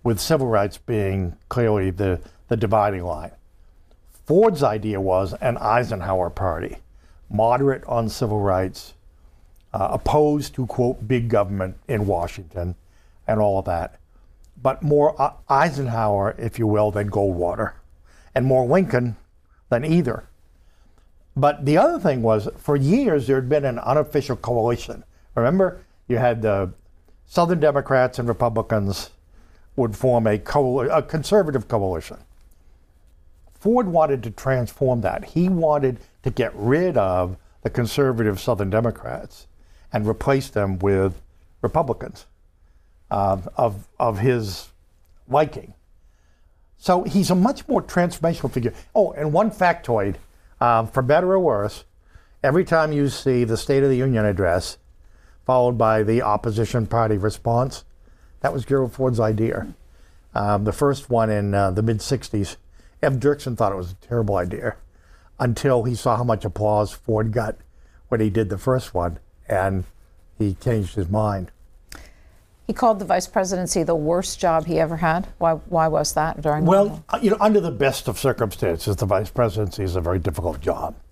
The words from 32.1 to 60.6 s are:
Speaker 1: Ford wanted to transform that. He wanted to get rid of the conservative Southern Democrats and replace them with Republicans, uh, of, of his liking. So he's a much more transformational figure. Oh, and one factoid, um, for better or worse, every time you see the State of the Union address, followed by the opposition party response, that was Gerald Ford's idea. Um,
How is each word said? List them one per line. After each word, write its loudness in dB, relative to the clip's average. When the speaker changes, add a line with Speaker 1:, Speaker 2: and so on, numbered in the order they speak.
Speaker 1:
Ford 2
wanted 2
to -6
transform 0
that. -2
He 0
wanted 2
to -2
get -2
rid 2
of 0
the -4
conservative 0
Southern -2
Democrats -4
and 0
replace 0
them -2
with 0
Republicans, -4
uh, 0
of, -2
of 0
his -2
liking. -2
So 2
he's 0
a 4
much 0
more 0
transformational -2
figure. -2
Oh, 4
and -4
one 2
factoid, 0
um, 4
for -2
better 2
or 4
worse, 0
every 4
time 2
you 2
see 0
the 0
State 2
of 4
the 2
Union 2
address, 0
followed 2
by 4
the 2
opposition -2
party 0
response, -2
that -2
was -4
Gerald 0
Ford's 0
idea. 0
Um, 0